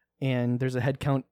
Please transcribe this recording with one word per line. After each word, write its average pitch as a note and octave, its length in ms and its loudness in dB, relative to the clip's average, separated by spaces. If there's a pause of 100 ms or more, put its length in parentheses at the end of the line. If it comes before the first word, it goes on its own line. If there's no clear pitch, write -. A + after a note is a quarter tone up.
(220)
and B2 380 0
there's B2+ 160 -2
a B2+ 60 0
head C3+ 200 -2
count C3+ 300 0